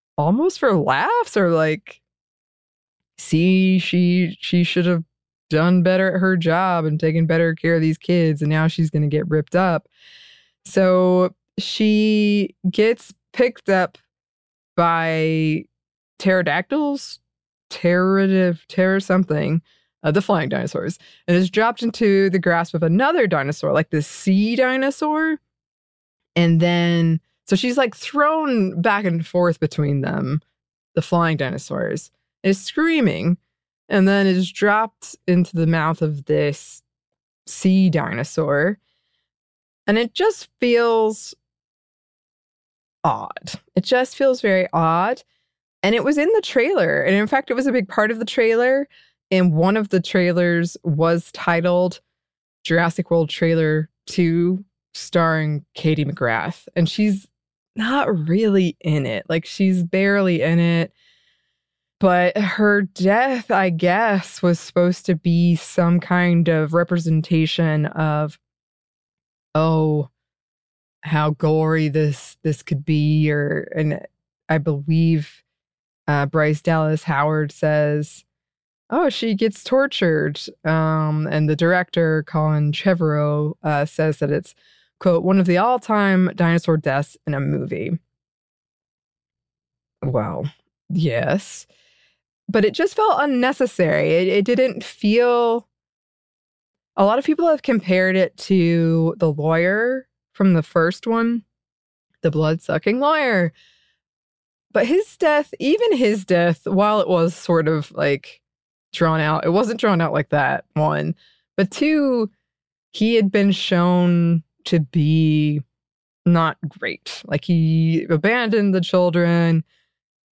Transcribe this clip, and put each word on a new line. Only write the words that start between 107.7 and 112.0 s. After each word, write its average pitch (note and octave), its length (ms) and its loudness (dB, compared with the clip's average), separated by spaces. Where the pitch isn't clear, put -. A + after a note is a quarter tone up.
like, - 480 -4
drawn D#3+ 260 0
out, D3+ 240 0
it - 60 0
wasn't A3 320 0
drawn G3+ 180 2
out E3 140 0
like D3 160 -2
that, C3+ 340 0
one. D3+ 380 -2
But G3 140 0
two, C#4 600 0